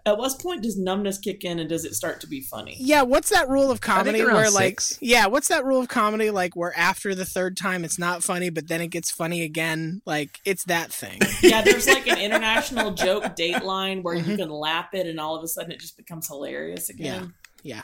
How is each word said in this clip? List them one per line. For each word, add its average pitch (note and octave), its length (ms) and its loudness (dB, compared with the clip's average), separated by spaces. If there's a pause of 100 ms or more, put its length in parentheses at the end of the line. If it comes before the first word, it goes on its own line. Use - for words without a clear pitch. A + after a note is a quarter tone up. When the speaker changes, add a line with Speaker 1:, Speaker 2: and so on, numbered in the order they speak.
Speaker 1:
at - 140 2
what C4 200 -4
point F4 220 -6
does G#3 160 -4
numbness F#3+ 400 -2
kick G3+ 260 -6
in F3 140 -4
and D#3+ 100 -4
does D#3+ 180 -4
it - 100 -8
start - 260 -6
to - 60 -14
be C3+ 140 -8
funny? G#2+ 380 -12
Speaker 2:
Yeah, C#4+ 220 4
what's C4+ 300 2
that E4+ 180 4
rule C4+ 220 4
of A3+ 100 -2
Speaker 3:
I - 0 -
think - 20 -8
Speaker 2:
comedy G#3+ 380 2
Speaker 3:
around A3+ 140 6
Speaker 2:
where, G#3+ 160 6
like, F#3+ 280 2
Speaker 3:
six. - 220 -4
Speaker 2:
yeah, A#3 240 6
what's B3 220 2
that D#4 180 2
rule C4 140 4
of B3 80 0
comedy, G#3+ 420 2
like, F3+ 260 -2
where F3 220 -4
after F#3+ 380 0
the F#3 100 -6
third F#3 320 -4
time F#3 260 -2
it's D#3+ 140 -4
not F3 260 -2
funny, F3+ 280 -2
but D#3 160 -6
then E3 120 -2
it E3+ 100 -4
gets E3+ 200 -4
funny E3+ 320 -2
again? D#3+ 640 -4
Like, D3+ 400 -4
it's F#3+ 200 -2
that E3 280 -2
thing. G2 320 -10
<laughs> - 40 2 (120)
Speaker 1:
Yeah, A3 220 8
there's, B3 240 6
like, - 200 4
an A#3 120 2
international A3+ 760 0
joke F#3+ 300 2 (120)
dateline F#3+ 680 -2
where E3+ 120 -4
you E3+ 80 0
Speaker 2:
Mm-hmm. G3+ 120 -2
Speaker 1:
can F3+ 140 -4
lap D#3 440 -4
it F#3 140 -2
and E3 120 -6
all D#3 160 -4
of D#3+ 80 -10
a E3 40 -8
sudden E3+ 240 -8
it - 80 -14
just - 180 -18
becomes E3 300 -12
hilarious D3 680 -10
Speaker 2:
Yeah. D#3 200 -6
Speaker 1:
again. F#3 180 -12 (300)
Speaker 2:
Yeah. A2+ 200 -12